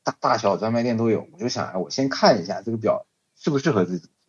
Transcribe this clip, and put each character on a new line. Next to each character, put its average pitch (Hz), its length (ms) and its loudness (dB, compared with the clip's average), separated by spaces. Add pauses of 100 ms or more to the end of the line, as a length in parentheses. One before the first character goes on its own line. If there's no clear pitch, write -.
大， - 160 -2
大 131 180 2
小 101 200 2
专 113 160 -2
卖 117 100 0
店 120 140 0
都 113 120 2
有， 101 220 0
我 - 80 -18
就 113 80 -2
想， 127 200 -4
哎， - 100 -10
我 90 120 -4
先 135 200 -2
看 135 320 4
一 82 40 -8
下 92 160 -6
这 113 100 -6
个 117 60 -2
表 107 280 -2 (320)
适 - 120 -6
不 143 80 2
适 147 140 0
合 98 140 2
自 90 140 -4
己， - 100 -20 (200)